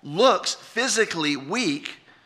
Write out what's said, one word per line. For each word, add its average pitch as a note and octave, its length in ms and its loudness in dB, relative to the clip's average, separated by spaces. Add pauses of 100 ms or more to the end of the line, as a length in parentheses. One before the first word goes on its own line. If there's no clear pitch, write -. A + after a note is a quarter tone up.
looks F#3 520 2
physically G3+ 840 -2
weak. D3+ 600 -4 (300)